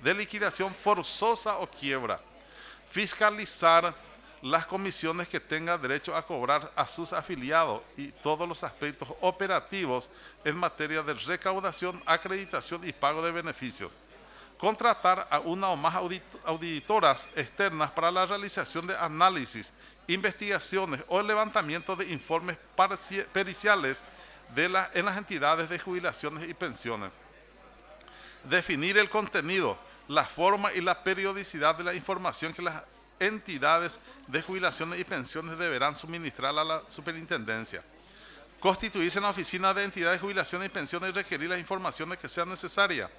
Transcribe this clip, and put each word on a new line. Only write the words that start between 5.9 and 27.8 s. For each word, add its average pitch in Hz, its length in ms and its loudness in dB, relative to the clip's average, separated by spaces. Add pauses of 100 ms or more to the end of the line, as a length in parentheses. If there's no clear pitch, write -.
a 160 100 -2
cobrar 143 480 0
a 143 120 0
sus - 260 -6
afiliados 151 720 0 (140)
y 139 120 -10
todos 156 400 -2
los 170 160 -6
aspectos 147 440 -8 (120)
operativos 180 880 0 (340)
en 151 120 2
materia 156 460 -2
de 147 120 -4
recaudación, 180 920 -2
acreditación 170 840 -2
y 147 40 -6
pago 151 300 0
de 165 80 0
beneficios. 135 680 -6 (600)
Contratar 196 760 4
a 147 100 4
una 180 280 0
o 175 80 2
más 160 180 2
audit-, 185 280 -4 (220)
auditoras 160 920 2
externas 156 560 0
para 165 180 4
la 185 160 2
realización 190 600 -4
de 185 100 -2
análisis, 156 760 2 (340)
investigaciones 190 1000 0
o 180 120 4
el 208 60 0
levantamiento 196 680 0
de 185 100 -4
informes 165 500 -2 (200)
parci-, 190 500 2
periciales 190 800 2 (500)
de 156 140 4
la, 185 260 2
en 180 100 2
las 196 140 0
entidades 160 500 2
de 170 120 -4
jubilaciones 165 680 -4
y 170 60 -10
pensiones. 117 560 -6 (1300)